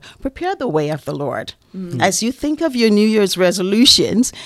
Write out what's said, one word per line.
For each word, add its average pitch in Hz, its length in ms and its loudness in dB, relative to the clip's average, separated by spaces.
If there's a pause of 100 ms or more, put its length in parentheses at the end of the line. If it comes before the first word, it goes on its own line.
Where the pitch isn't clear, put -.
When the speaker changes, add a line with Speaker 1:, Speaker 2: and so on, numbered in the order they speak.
(200)
Speaker 1:
prepare 339 340 -6
the 277 140 -6
way 151 220 0
of 147 140 -8
the 147 100 -8
Lord. 139 400 -8 (220)
Speaker 2:
Mm. 170 240 -8
Speaker 1:
As 185 220 0
you 226 100 -2
think 302 300 -4
of 302 140 -2
your 226 140 4
New 208 160 4
Year's 208 300 2
resolutions, 185 960 2 (140)